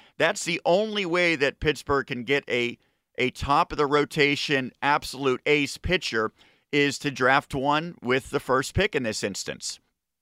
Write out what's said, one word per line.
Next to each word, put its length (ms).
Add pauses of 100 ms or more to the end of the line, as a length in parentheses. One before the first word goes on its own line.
(180)
that's 260
the 220
only 400
way 300
that 220
Pittsburgh 480
can 180
get 260
a, 260 (400)
a 140
top 420
of 60
the 80
rotation, 840 (100)
absolute 640
ace 320
pitcher, 520 (400)
is 280
to 120
draft 440
one 480
with 260
the 120
first 340
pick 200
in 80
this 220
instance. 560 (420)